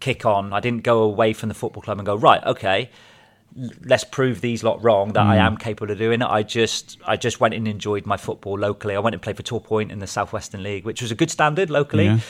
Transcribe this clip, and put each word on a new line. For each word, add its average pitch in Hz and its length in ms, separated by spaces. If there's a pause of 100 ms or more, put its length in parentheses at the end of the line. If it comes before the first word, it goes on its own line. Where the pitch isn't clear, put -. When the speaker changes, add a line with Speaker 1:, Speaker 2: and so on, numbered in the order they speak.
Speaker 1:
kick - 260
on. 101 260
I 101 80
didn't 117 220
go 117 200
away 110 300
from 110 160
the 104 60
football - 280
club 104 160
and 104 80
go, 101 100
"Right, 120 280
okay, 110 460 (680)
l-, 123 120 (160)
let's 127 160
prove 127 380
these 117 240
lot 110 180
wrong 107 300
that 104 120
I 101 120
Speaker 2:
Mm. 107 100
Speaker 1:
am 110 100
capable 107 360
of 98 60
doing 113 220
it." 123 80
I 107 140
just, - 640
I 110 100
just - 240
went 113 140
and 110 140
enjoyed 104 360
my 101 120
football 101 420
locally. 101 380
I - 20
went 107 160
and 87 80
played 104 140
for - 80
Torpoint 107 480
in 110 80
the 95 80
South - 240
Western 101 320
League, 101 200
which 110 160
was 117 120
a - 20
good 147 160
standard 156 400
locally. 143 360
Speaker 2:
Yeah, 107 120 (120)